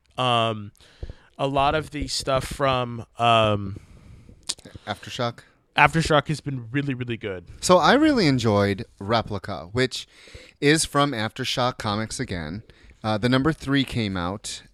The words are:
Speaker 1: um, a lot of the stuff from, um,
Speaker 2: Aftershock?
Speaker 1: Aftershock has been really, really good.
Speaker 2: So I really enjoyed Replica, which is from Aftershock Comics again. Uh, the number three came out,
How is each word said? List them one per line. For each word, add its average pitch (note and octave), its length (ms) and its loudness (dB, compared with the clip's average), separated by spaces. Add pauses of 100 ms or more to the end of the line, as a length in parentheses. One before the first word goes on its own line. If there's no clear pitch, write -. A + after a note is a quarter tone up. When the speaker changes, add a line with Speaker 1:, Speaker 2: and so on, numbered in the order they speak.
(160)
Speaker 1:
um, A2+ 540 0 (680)
a C#3+ 80 0
lot C#3 280 2
of D3 160 -4
the C#3 180 -6
stuff C3+ 360 -2
from, B2 600 -2 (140)
um, G#2+ 600 4 (1080)
Speaker 2:
Aftershock? A#2 540 -6 (360)
Speaker 1:
Aftershock D3 520 2
has D3+ 120 -4
been B2+ 300 -10
really, C#3+ 240 -4
really A#2+ 240 -6
good. F#2 260 -8 (160)
Speaker 2:
So F3+ 180 6
I E3 160 6
really C#4+ 320 4
enjoyed G2+ 580 2 (140)
Replica, G2 760 -4
which B2+ 340 -2 (540)
is D3 240 4
from C#3+ 280 0
Aftershock B2 680 -4
Comics G#2+ 400 -4
again. F2+ 440 -8 (420)
Uh, A2 140 0
the A#2 100 0
number C3+ 240 4
three C#3 320 -2
came G#2 320 -4
out, F2+ 460 -8 (120)